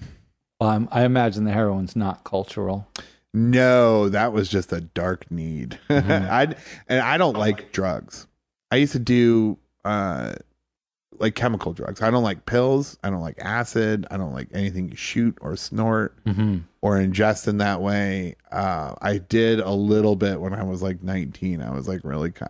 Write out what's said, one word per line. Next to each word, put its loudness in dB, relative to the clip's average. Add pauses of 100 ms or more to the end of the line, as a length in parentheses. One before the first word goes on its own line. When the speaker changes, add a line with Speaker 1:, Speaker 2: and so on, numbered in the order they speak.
(600)
Speaker 1:
Well, 2
I'm, 0
I 2
imagine 2
the 0
heroin's 0
not -4
cultural. -4 (440)
Speaker 2:
No, 6
that 0
was 0
just 0
a -4
dark -6
need. -8
<laughs> -20
Speaker 1:
Mm-hmm. 2 (220)
Speaker 2:
I, 2 (340)
and 2
I 0
don't 2
like 0
drugs. -4 (460)
I 4
used 2
to -2
do, 4 (260)
uh, -4 (880)
like, 0
chemical -2
drugs. -8
I 2
don't 2
like -2
pills. 0
I -4
don't -4
like -8
acid. -2
I -8
don't -6
like -8
anything -2
you -16
shoot 0
or -8
snort -2
Speaker 1:
Mm-hmm. 0 (240)
Speaker 2:
or 2
ingest 2
in 0
that 0
way. -4 (160)
Uh, -4
I -2
did 2
a -2
little 4
bit -2
when -4
I -6
was, -4
like, -4
nineteen. -4
I -8
was, -8
like, -6
really, -4
ki-, -12